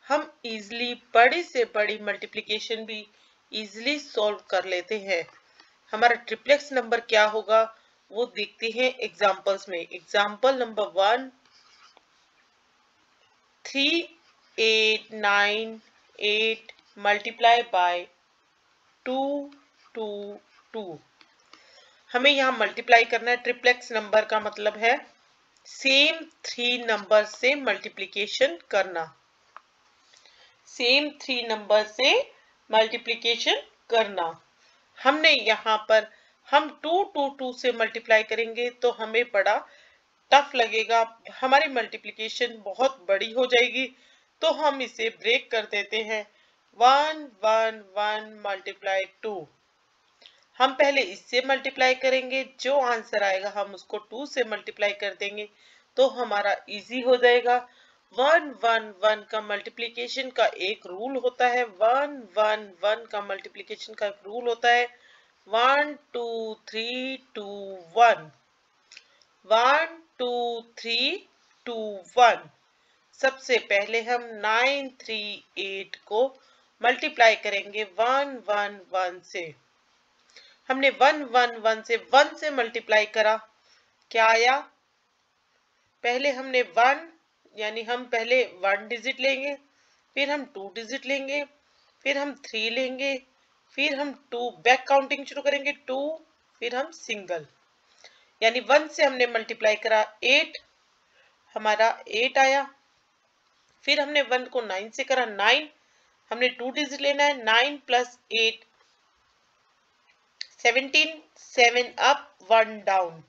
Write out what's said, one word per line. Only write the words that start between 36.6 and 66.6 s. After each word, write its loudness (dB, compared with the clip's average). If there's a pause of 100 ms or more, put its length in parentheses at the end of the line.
टू 0 (120)
टू -2 (100)
टू -8
से -2
multiply 0
करेंगे -4
तो 0
हमें -2 (100)
बड़ा 2 (760)
टफ 4
लगेगा, 0 (320)
हमारी 2
multiplication -6
बहुत -4
बड़ी 0
हो 0
जाएगी, 2 (560)
तो 2
हम 0
इसे -6
break -2
कर -2
देते -4
हैं। -4 (580)
One 4 (200)
one 0 (140)
one -6
multiply -6 (220)
two। -8 (1120)
हम 4
पहले 4
इससे -4
multiply 2
करेंगे, 0 (160)
जो 2
answer -2
आएगा 0
हम -4
उसको -10
टू -12
से -2
multiply -4
कर -6
देंगे -8 (480)
तो 4
हमारा 0 (140)
easy -8
हो 4
जाएगा। 4 (500)
वन 4 (140)
वन 2 (180)
वन 2
का -4
multiplication -8
का 2
एक -6
rule -8
होता 0
है, 0
वन 0 (200)
वन 2 (220)
वन 0
का -8
multiplication -12
का -6
एक -8
rule -6
होता 2
है 4 (640)
वन 2 (200)
टू -8 (140)